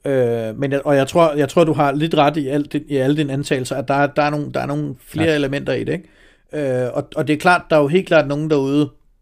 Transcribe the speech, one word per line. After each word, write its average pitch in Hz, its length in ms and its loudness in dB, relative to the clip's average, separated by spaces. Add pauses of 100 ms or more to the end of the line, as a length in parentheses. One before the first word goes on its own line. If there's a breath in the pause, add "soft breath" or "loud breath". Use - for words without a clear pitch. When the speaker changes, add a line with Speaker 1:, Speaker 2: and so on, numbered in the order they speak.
Speaker 1:
Øh, 117 540 0
men 139 120 -2
jeg, 139 140 0
og 147 100 4
jeg 135 120 4
tror, 165 260 4
jeg 143 160 0
tror, 175 140 4
du 156 100 2
har 143 180 2
lidt 151 240 -2
ret 151 220 4
i 139 100 -2
alt 143 260 -2
det, 147 140 -4
i 143 100 -4
alle 139 200 2
dine 139 160 -2
antagelser, 135 420 -4
at 131 120 -4
der, 143 200 2
der 143 140 -2
er 147 80 0
nogle, 147 240 -6
der 131 60 -2
er 127 60 -4
nogle 143 340 -6
flere 156 300 -4
Speaker 2:
Ja. 151 60 2
Speaker 1:
elementer 139 380 -2
i 117 100 -4
det, - 100 -4
ikke? - 880 -6
Øh, 123 100 -4
og, 143 220 -6
og 156 120 -2
det 151 60 0
er 147 40 0
klart, 180 320 2
der 165 60 4
er 151 60 6
jo 143 60 2
helt 175 200 0
klart 156 200 4
nogen 147 220 -4
derude, 139 400 2 (320)